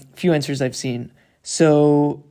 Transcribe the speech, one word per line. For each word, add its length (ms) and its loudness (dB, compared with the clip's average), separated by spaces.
a 40 -20
few 160 0
answers 300 -4
I've 140 -6
seen. 340 -8
So, 880 2